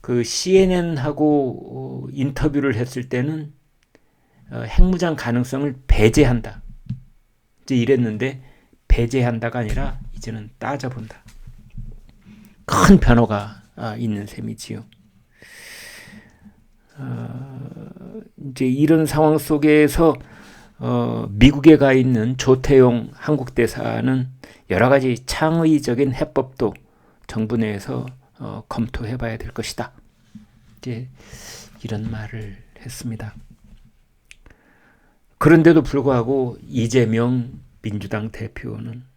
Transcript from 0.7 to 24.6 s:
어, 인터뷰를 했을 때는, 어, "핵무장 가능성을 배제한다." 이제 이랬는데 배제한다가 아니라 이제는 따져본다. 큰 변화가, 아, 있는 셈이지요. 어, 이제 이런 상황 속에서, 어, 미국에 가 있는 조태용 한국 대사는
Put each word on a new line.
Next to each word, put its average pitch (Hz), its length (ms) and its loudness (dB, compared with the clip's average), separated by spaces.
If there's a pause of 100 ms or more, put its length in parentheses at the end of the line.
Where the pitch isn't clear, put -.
어, - 40 -12
인터뷰를 139 640 0
했을 123 320 -6
때는, 151 460 -4 (960)
어, 117 180 -8
"핵무장 175 480 2
가능성을 127 600 -4 (120)
배제한다." 117 760 2 (1000)
이제 135 120 -4
이랬는데 123 680 0 (440)
배제한다가 117 720 0
아니라 123 400 -4 (140)
이제는 110 440 -12
따져본다. 123 680 -10 (1400)
큰 - 340 6
변화가, 107 600 2 (140)
아, 113 200 -8
있는 107 300 -6
셈이지요. 113 580 -12 (2250)
어, 127 720 -12 (800)
이제 127 160 -4
이런 151 400 4
상황 151 320 2
속에서, 151 800 4 (640)
어, 120 520 -4
미국에 143 460 8
가 139 160 4
있는 127 440 2
조태용 127 760 4
한국 131 420 -4
대사는 120 760 -2 (400)